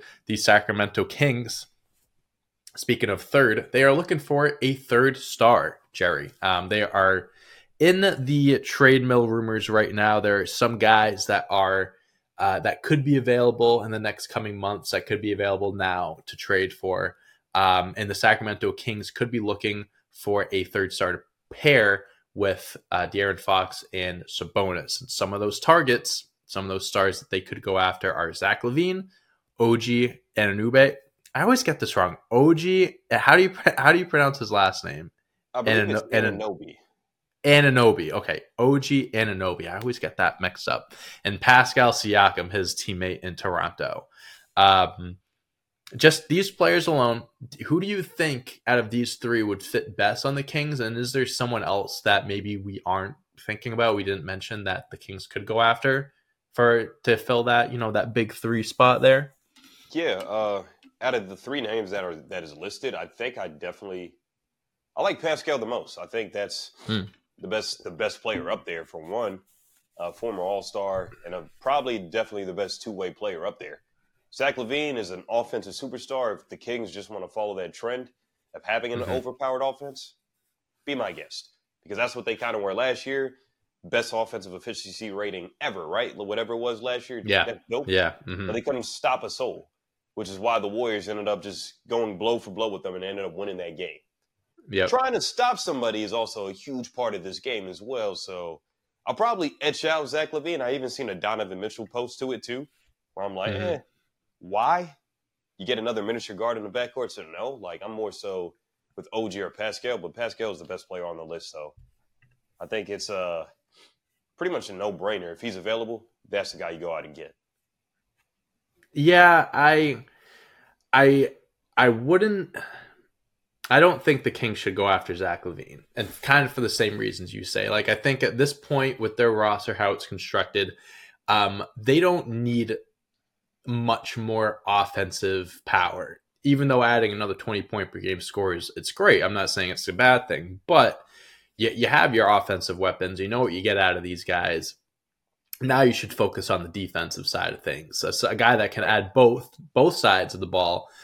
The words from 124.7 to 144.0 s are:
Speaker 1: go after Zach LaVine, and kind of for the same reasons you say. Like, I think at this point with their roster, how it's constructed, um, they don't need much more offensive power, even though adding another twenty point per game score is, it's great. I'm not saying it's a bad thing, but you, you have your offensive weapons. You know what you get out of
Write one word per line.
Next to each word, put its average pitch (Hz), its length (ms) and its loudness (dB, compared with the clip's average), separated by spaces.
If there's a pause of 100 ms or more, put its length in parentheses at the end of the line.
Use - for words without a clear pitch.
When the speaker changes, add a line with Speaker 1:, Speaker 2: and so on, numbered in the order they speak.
Speaker 1:
go 101 140 2
after 92 260 0
Zach 87 300 -4
LaVine, 78 380 -14 (120)
and 104 140 -6 (120)
kind 139 240 4
of 123 60 -8
for 127 100 -6
the 110 80 0
same 104 280 -2
reasons 104 360 -8
you 101 100 -12
say. 104 260 -4
Like, 104 180 0
I 107 80 2
think 131 280 -2
at 110 140 -2
this 143 160 2
point 135 460 -2
with 110 160 -4
their 117 160 4
roster, 107 440 0
how 101 160 2
it's - 160 -6
constructed, 98 640 -2 (540)
um, 101 360 2 (140)
they 131 220 2
don't 180 280 2
need 117 500 -2 (880)
much 117 520 -2
more 110 500 -2
offensive 95 1000 -2
power, 90 540 -2 (240)
even 143 240 4
though 127 160 4
adding 117 300 4
another 101 220 -4
twenty 104 260 -4
point 95 300 -6
per 95 80 -14
game 95 200 -4
score 95 360 -4
is, 85 200 -10
it's - 160 -8
great. 151 300 6
I'm 95 140 0
not 95 160 -2
saying 92 180 -2
it's - 180 -6
a 92 60 -6
bad 123 340 6
thing, 87 400 -6
but 135 320 6 (580)
you, 110 120 0
you 120 180 0
have 147 280 4
your 107 120 6
offensive 95 520 2
weapons. 92 400 -2
You 98 80 -4
know 120 140 -2
what 101 120 0
you 92 80 -6
get 101 160 2
out 92 180 4
of 87 80 -6